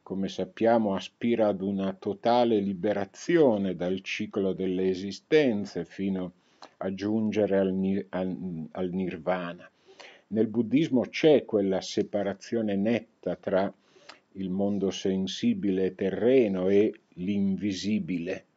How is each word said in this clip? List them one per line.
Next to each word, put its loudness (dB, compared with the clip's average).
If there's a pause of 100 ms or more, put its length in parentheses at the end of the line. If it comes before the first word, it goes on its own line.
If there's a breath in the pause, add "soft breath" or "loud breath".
come -6
sappiamo, 0
aspira 0
ad -2
una -2
totale 0
liberazione 0
dal -2
ciclo -4
delle 0
esistenze 0
fino -4 (460 loud breath)
a -4
giungere 2
al 4
ni-, 0
al, -6
al -4
nirvana. -4 (600 loud breath)
Nel 2
buddismo 0
c'è 4
quella 2
separazione -2
netta -2
tra 0 (640 loud breath)
il -6
mondo 0
sensibile 0
e -2
terreno 2
e 6 (220)
l'invisibile -2 (120)